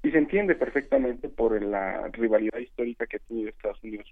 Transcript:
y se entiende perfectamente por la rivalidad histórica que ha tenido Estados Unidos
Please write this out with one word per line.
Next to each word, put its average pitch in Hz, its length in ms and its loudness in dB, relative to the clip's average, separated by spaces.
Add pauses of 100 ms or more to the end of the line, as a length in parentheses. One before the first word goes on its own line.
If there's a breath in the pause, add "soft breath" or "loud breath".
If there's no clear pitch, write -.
y 151 100 2
se 160 60 6
entiende 185 360 2
perfectamente 135 760 0
por 113 320 2
la 98 520 -2
rivalidad 107 460 2
histórica 120 480 -4
que 104 100 -10
ha - 40 -6
tenido 113 280 -6
Estados - 340 -8
Unidos 107 300 -10